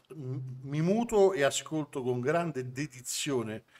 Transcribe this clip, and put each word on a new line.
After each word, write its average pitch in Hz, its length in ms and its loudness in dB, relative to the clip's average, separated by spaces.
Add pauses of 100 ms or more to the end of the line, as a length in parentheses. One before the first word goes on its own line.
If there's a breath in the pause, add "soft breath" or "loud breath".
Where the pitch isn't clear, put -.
(160)
m-, 131 220 -6 (260)
mi 143 180 -2
muto 202 520 4
e 139 100 2
ascolto 143 600 0
con 123 160 0
grande 143 520 0
dedizione, 127 920 -4 (160 soft breath)